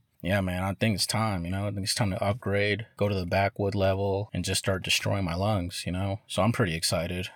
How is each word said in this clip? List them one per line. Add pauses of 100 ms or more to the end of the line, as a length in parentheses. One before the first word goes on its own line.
(220)
yeah,
man,
I
think
it's
time,
you
know?
I
think
it's
time
to
upgrade, (120)
go
to
the
backwood
level,
and
just
start
destroying
my
lungs,
you
know?
So
I'm
pretty
excited.